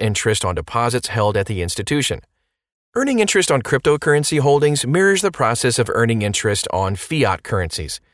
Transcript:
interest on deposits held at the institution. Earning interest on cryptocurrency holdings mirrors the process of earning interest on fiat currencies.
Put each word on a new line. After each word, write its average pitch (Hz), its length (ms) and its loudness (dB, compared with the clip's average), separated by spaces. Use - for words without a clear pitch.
interest 107 440 0
on 90 120 -2
deposits 117 500 -2
held 104 300 0
at 98 100 0
the 95 160 -4
institution. 107 580 -4
Earning 262 240 2
interest 202 320 2
on 131 100 2
cryptocurrency 147 760 2
holdings 143 440 2
mirrors 185 380 2
the 196 80 0
process 120 480 0
of 120 160 0
earning 113 280 2
interest 101 500 -2
on 95 240 -2
fiat 113 480 -2
currencies. 85 560 -6